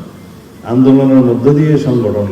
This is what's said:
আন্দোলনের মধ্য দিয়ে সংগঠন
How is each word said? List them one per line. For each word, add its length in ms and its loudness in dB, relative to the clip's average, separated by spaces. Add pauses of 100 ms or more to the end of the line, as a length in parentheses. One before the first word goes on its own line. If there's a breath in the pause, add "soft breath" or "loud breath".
(640)
আন্দোলনের 520 2
মধ্য 380 0
দিয়ে 240 0
সংগঠন 540 -2